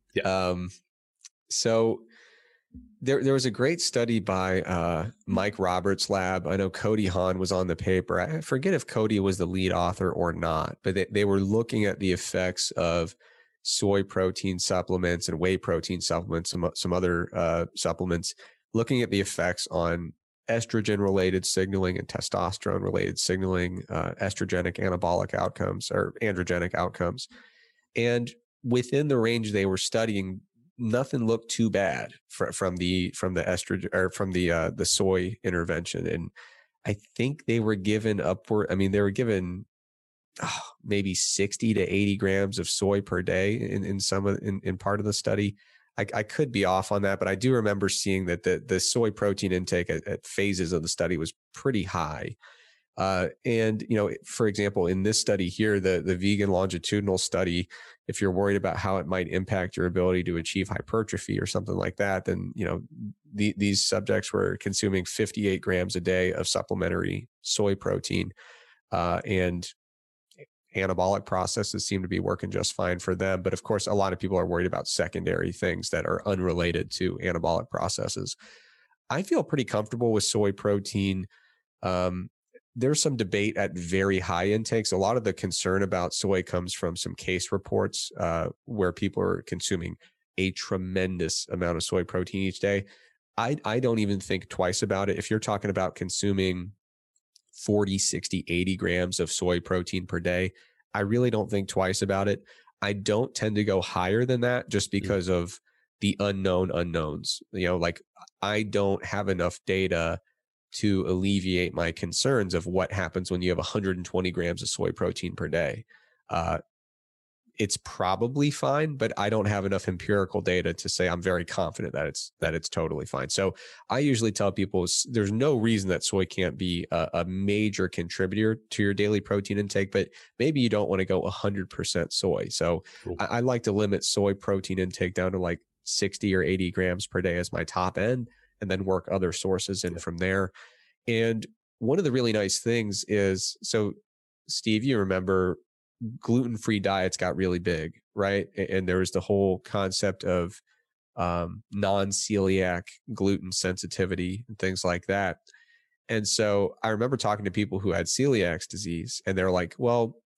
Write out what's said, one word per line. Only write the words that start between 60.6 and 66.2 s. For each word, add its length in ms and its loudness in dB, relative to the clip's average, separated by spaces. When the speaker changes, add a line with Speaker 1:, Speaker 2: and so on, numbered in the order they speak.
Speaker 2:
hypertrophy 720 -2
or 60 0
something 300 -2
like 200 -2
that, 300 0
then, 300 -2
you 100 -2
know, 160 -2
the, 240 2
these 260 2
subjects 500 0
were 240 2
consuming 480 0
fifty-eight 560 0
grams 340 0
a 60 0
day 320 2